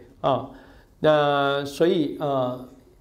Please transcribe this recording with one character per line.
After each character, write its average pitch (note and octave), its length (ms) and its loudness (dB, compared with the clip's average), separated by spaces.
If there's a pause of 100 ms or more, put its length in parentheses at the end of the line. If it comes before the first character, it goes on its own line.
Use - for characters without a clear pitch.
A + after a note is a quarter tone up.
(200)
啊， B2+ 300 -2 (480)
那 C#3+ 680 2
所 D3+ 220 0
以， E3 320 0
呃， B2+ 500 -4 (320)